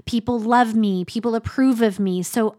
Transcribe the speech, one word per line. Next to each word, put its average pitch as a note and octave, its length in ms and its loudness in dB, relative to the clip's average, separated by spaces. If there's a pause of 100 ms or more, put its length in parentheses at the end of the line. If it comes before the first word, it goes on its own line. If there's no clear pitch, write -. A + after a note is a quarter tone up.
People A#3+ 340 -2
love A3+ 360 2
me. G3+ 280 0
People A3+ 300 -4
approve A#3 480 0
of G#3 180 2
me. F#3 220 -2
So G#3+ 380 -2